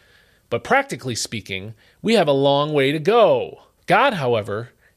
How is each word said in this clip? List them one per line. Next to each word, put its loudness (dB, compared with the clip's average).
But -4
practically -2
speaking, -10
we 0
have 4
a 2
long 2
way 2
to -4
go. 2
God, 2
however, -4